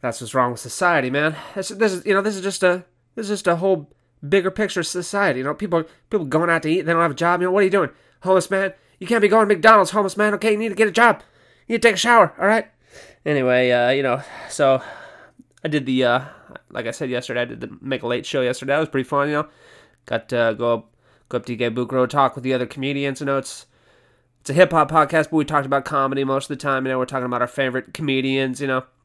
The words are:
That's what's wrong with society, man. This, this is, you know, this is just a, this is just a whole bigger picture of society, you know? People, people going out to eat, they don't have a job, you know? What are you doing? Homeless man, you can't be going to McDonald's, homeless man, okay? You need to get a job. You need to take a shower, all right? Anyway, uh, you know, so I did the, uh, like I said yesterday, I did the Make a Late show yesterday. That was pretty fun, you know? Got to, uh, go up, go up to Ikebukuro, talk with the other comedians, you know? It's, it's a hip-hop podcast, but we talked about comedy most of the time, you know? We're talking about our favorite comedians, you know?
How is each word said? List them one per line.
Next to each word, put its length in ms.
That's 180
what's 140
wrong 160
with 100
society, 480
man. 260
This, 160
this 240
is, 100
you 80
know, 80
this 160
is 60
just 200
a, 220
this 100
is 140
just 80
a 100
whole 340
bigger 220
picture 300
of 60
society, 520
you 80
know? 80
People, 300
people 160
going 240
out 140
to 60
eat, 120
they 100
don't 80
have 120
a 20
job, 260
you 60
know? 40
What 100
are 40
you 60
doing? 180
Homeless 300
man, 240
you 80
can't 160
be 60
going 200
to 60
McDonald's, 380
homeless 260
man, 160
okay? 180
You 60
need 100
to 60
get 120
a 60
job. 300
You 60
need 100
to 60
take 60
a 40
shower, 400
all 80
right? 200
Anyway, 460
uh, 180
you 140
know, 180
so 320
I 40
did 180
the, 180
uh, 160
like 180
I 40
said 180
yesterday, 320
I 60
did 160
the 180
Make 220
a 40
Late 200
show 160
yesterday. 320
That 60
was 100
pretty 180
fun, 200
you 60
know? 140
Got 240
to, 100
uh, 140
go 220
up, 180
go 100
up 80
to 100
Ikebukuro, 520
talk 280
with 80
the 100
other 120
comedians, 520
you 80
know? 120
It's, 280
it's 80
a 20
hip-hop 360
podcast, 360
but 80
we 120
talked 220
about 180
comedy 380
most 260
of 80
the 60
time, 240
you 60
know? 80
We're 40
talking 220
about 140
our 80
favorite 440
comedians, 680
you 80
know? 160